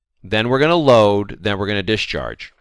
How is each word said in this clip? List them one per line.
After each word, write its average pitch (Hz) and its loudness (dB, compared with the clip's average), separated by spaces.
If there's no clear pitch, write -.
Then 110 -2
we're 131 0
gonna 160 2
load, 107 4
then 101 -4
we're 98 -6
gonna 101 -4
discharge. 76 -6